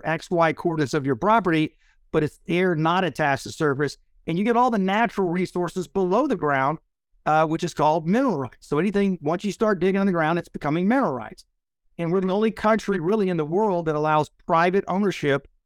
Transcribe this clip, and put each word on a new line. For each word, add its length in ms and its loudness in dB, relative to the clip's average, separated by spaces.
X 240 -4
Y 240 2
coordinates 400 -2
of 140 -2
your 80 2
property, 600 2
but 100 2
it's 260 -2
air 280 0
not 280 2
attached 400 0
to 80 -10
surface. 460 0
And 100 -2
you 60 0
get 120 2
all 140 2
the 80 0
natural 500 0
resources 600 -4
below 400 0
the 80 -2
ground, 420 0
uh, 200 4
which 180 -2
is 100 -6
called 340 0
mineral 300 2
rights." 300 -10
So 100 -2
anything, 440 0
once 220 -2
you 80 -2
start 280 0
digging 200 2
on 60 2
the 80 2
ground, 240 0
it's 120 -6
becoming 380 -2
mineral 260 2
rights. 320 -12
And 140 -4
we're 100 2
the 80 0
only 220 2
country 480 0
really 300 0
in 80 0
the 80 0
world 400 0
that 100 -2
allows 340 0
private 420 2
ownership 600 -2